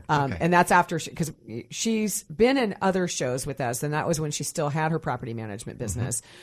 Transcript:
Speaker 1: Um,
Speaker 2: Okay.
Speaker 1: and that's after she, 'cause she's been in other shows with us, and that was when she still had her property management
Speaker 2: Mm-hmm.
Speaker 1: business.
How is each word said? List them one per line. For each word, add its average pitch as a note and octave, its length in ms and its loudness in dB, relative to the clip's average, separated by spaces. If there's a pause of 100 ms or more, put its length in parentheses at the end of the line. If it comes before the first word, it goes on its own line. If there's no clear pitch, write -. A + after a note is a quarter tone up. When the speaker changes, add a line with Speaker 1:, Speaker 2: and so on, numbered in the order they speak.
Speaker 1:
Um, C#3+ 240 2
Speaker 2:
Okay. F2+ 100 -6
Speaker 1:
and E3+ 120 2
that's F3 180 6
after F3 260 4
she, - 140 -8
'cause D#3 200 -4 (380)
she's G#3+ 540 -2
been A3+ 340 4
in A3 240 0
other F#3 280 2
shows B2+ 360 -2
with C#3+ 140 -6
us, A#2+ 240 -2
and D3 100 -2
that D3+ 140 0
was D3+ 140 0
when D3+ 100 -2
she D3 140 -4
still D3+ 240 -2
had D#3 220 0
her D#3+ 80 2
property B2 340 -4
management A2 440 -8
Speaker 2:
Mm-hmm. B2 60 -6
Speaker 1:
business. G#2 380 -2 (220)